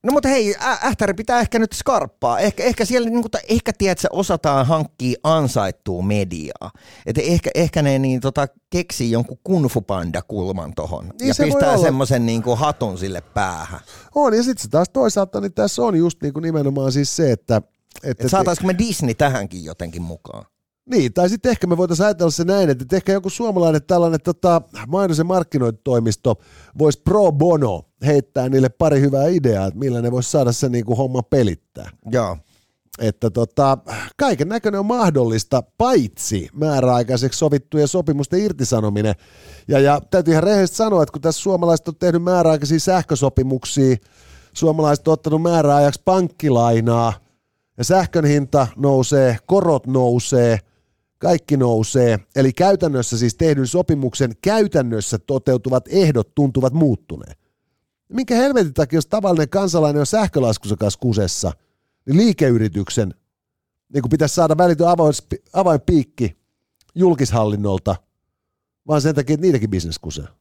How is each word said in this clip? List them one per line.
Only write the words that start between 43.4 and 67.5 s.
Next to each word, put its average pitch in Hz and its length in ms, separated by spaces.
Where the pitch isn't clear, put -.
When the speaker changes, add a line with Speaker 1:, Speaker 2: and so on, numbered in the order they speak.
Speaker 2:
suomalaiset 156 560
on 160 60
ottanut 160 280
määräajaksi 147 600
pankkilainaa, 117 1080
ja 120 60
sähkön 175 400
hinta 143 420
nousee, 131 600
korot 170 400
nousee, 123 720
kaikki 160 380
nousee. 117 600
Eli 135 160
käytännössä 156 640
siis 117 160
tehdyn 143 320
sopimuksen 135 640
käytännössä 135 760
toteutuvat 127 720
ehdot 151 460
tuntuvat 131 380
muuttuneen. 139 640
Minkä 254 240
helvetin 240 380
takia, 156 220
jos 156 100
tavallinen 180 420
kansalainen 160 520
on 139 60
sähkölaskunsa 127 720
kanssa 101 240
kusessa, 101 520
niin 139 100
liikeyrityksen 113 960
niin 139 80
kun 120 80
pitäisi 151 240
saada 160 240
välitön 170 300
avain-, 165 500
avainpiikki 156 840
julkishallinnolta, 107 1000